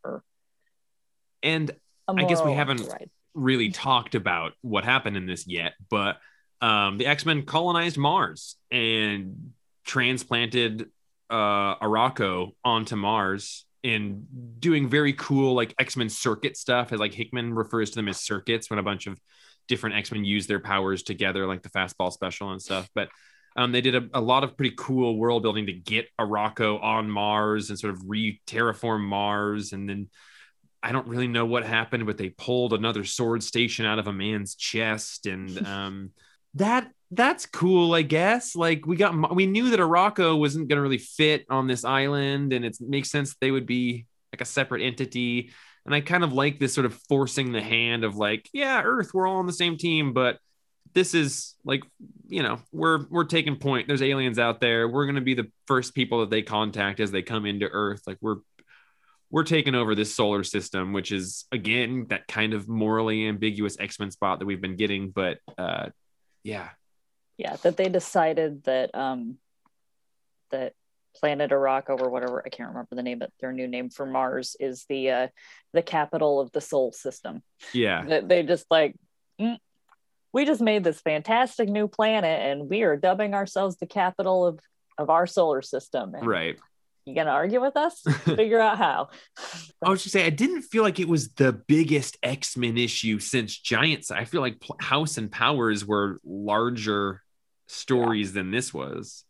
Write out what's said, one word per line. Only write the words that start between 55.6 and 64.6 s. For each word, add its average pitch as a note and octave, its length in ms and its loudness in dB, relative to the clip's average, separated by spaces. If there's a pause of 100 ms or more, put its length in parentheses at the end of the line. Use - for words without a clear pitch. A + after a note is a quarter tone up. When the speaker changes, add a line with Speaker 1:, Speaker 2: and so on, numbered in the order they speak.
Speaker 2:
first B2+ 260 0
people A#2+ 280 0
that G#2 100 0
they A2 100 2
contact G#2 600 -2
as G2+ 100 0
they F#2+ 100 -2
come G#2+ 240 -4
into G2+ 220 -2
Earth. G#2 400 -4
Like, F#2+ 140 -10
we're, G#2+ 160 -2 (920)
we're D#3 140 2
taking D3 320 2
over A2+ 180 2
this G#2+ 220 0
solar G#2 280 2
system," F#2+ 500 -4
which F#2+ 180 -4
is, F#2+ 400 -6
again, A#2 580 -2
that - 180 -4
kind A2 260 0
of G#2 160 -4
morally A2 580 0
ambiguous G#2 520 -2
X-Men G2+ 320 -8
spot F#2+ 280 -2
that F#2+ 60 -6
we've F#2+ 160 -4